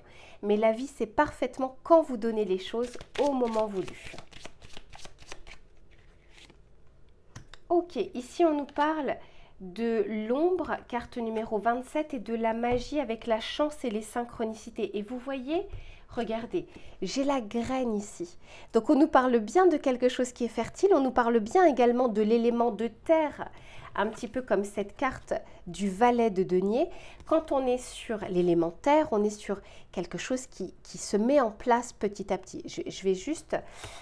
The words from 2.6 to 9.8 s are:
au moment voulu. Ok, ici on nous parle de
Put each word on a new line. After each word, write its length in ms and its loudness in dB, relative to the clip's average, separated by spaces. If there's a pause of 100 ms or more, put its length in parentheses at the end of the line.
au 120 2
moment 340 0
voulu. 480 -8 (3500)
Ok, 280 2 (180)
ici 280 -2
on 140 4
nous 80 -4
parle 520 0 (420)
de 440 -2 (240)